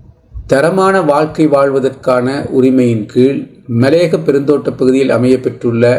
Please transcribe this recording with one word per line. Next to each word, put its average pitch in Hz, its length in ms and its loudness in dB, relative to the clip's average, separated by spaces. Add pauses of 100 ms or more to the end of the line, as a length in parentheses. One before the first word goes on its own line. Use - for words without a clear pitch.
(460)
தரமான 190 560 0
வாழ்க்கை 156 460 0
வாழ்வதற்கான 135 840 0 (160)
உரிமையின் 123 560 2
கீழ் 131 320 0 (360)
மலையக 160 440 2
பெருந்தோட்ட 143 520 0
பகுதியில் 131 440 -2
அமையப்பெற்றுள்ள 120 720 0 (140)